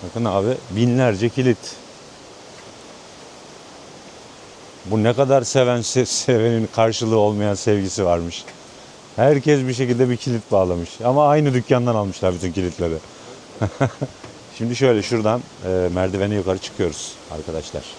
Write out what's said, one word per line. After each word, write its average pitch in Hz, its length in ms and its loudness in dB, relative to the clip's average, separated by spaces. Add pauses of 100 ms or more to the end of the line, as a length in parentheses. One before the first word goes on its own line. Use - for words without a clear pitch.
Bakın 113 220 -4
abi 98 240 0 (220)
binlerce 117 580 2
kilit. 127 280 2 (3250)
Bu 104 180 0
ne 117 100 2
kadar 135 280 4
seven 123 380 2
se-, 120 260 0
sevenin 113 720 0
karşılığı 113 420 2
olmayan 104 360 2
sevgisi 98 520 0
varmış. 85 380 -2 (720)
Herkes 139 520 2
bir 127 60 -2
şekilde 123 360 2
bir 120 80 0
kilit 117 340 -4
bağlamış. 90 380 0 (140)
Ama 139 260 4
aynı 147 240 4
dükkandan 120 420 0
almışlar 95 380 -2
bütün 87 180 -4
kilitleri. 85 440 -4 (680)
<laughs> - 960 -6
Şimdi 117 180 -4
şöyle 120 280 4
şuradan, 113 380 0 (240)
e, 92 280 0
merdivene 95 420 0
yukarı 95 220 -2
çıkıyoruz - 560 -6 (180)
arkadaşlar. 78 520 -10 (160)